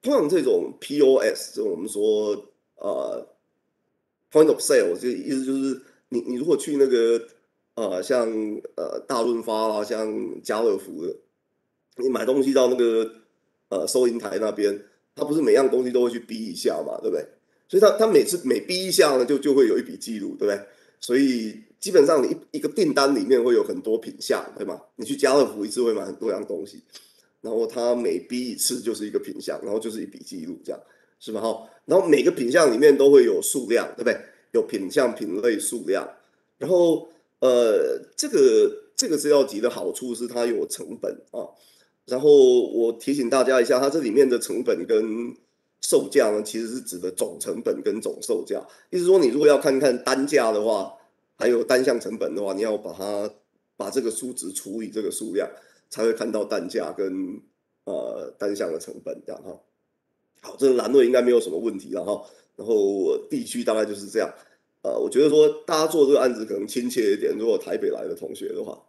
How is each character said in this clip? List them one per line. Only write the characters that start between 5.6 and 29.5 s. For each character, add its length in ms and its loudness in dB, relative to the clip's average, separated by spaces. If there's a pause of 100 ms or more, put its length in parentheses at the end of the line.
你， 140 -4
你 140 -6
如 100 -6
果 100 2
去 220 -4
那 100 4
个， 340 2 (520)
呃， 280 -4
像， 240 0 (520)
呃， 280 -6
大 160 -2
润 220 0
发 240 -2
啦， 160 -2
像 580 -6
家 200 -4
乐 160 2
福 280 -12
的， 80 -6 (840)
你 100 -4
买 160 -2
东 180 2
西 120 2
到 160 4
那 80 2
个， 340 0 (560)
呃， 180 -4
收 220 2
银 100 -2
台 220 -6
那 140 -2
边， 280 0 (320)
它 120 -6
不 100 -2
是 60 2
每 100 4
样 180 6
东 140 2
西 80 -4
都 140 4
会 40 0
去 80 -6
逼 200 -10
一 180 -10
下 320 -2
嘛， 140 -8
对 100 -2
不 60 -2
对？ 100 -6 (400)
所 100 0
以 40 6
它， 160 6
它 100 4
每 160 6
次 240 -2
每 140 0
逼 260 -6
一 20 -6
下 280 4
呢， 80 2
就， 120 0
就 160 0
会 140 6
有 100 2
一 40 0
笔 160 -12
记 220 -10
录， 200 -10
对 80 0
不 80 0
对？ 60 -8 (400)
所 160 -2
以 440 -2 (180)
基 120 -8
本 140 8
上 180 4
你 80 -2
一， 260 -10
一 20 -6
个 100 -4
订 220 0
单 220 2
里 100 0
面 200 4
会 100 2
有 100 4
很 180 -6
多 160 -2
品 220 -10
项， 240 -4 (140)
对 80 -8
吗？ 160 -10 (140)
你 100 -12
去 100 -6
家 200 2
乐 100 6
福 200 -8
一 40 -10
次 140 -4
会 100 0
买 100 -4
很 120 -12
多 160 -6
样 160 -6
东 180 -8
西， 160 -20 (600)
然 120 -8
后 140 -2
它 260 -2
每 240 -2
逼 340 -8
一 40 -10
次 240 -4
就 140 -4
是 120 -8
一 60 -10
个 80 -2
品 200 -10
项， 220 -8